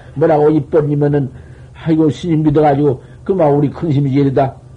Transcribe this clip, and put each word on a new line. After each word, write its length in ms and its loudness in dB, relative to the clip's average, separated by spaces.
뭐라고 340 2
이뻐니면은, 800 0
아이고, 240 2
스님 340 -2
믿어가지고, 580 0
그만 300 0
우리 160 0
큰 220 -6
스님이 220 0
이리다. 420 0